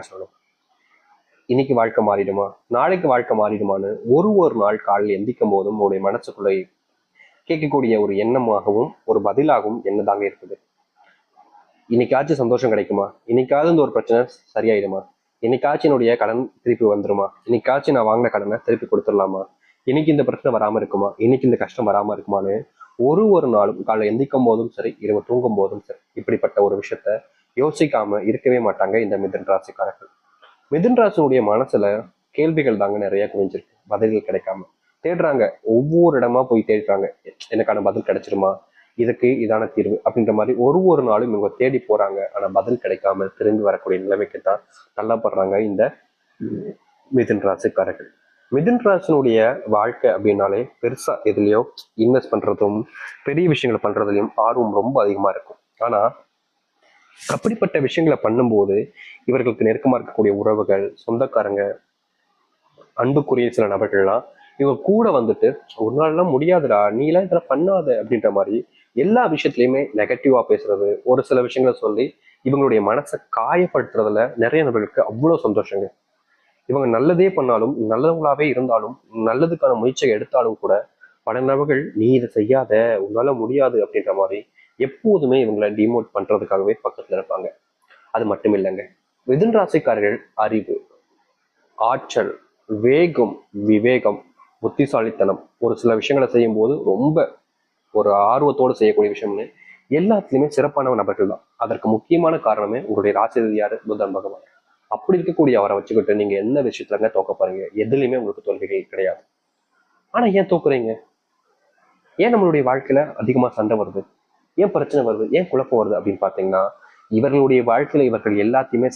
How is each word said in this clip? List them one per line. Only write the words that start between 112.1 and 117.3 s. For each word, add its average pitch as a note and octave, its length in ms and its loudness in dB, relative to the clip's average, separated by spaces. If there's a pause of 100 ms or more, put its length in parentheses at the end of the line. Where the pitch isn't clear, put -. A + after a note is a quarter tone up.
ஏன் A#3+ 100 2
நம்மளுடைய E3+ 360 4
வாழ்க்கையில C3+ 320 2 (200)
அதிகமா B2 360 2
சண்டை A2 240 0
வருது, G2 200 -6 (560)
ஏன் G3 180 2
பிரச்சனை C#3+ 340 0
வருது, G#2+ 160 -2 (140)
ஏன் F3+ 120 -4
குழப்பம் C3+ 300 0
வருது G#2 160 0
அப்படின்னு G2 260 -4
பாத்தீங்கன்னா, F#2+ 400 -2 (560)
இவர்களுடைய C3+ 500 4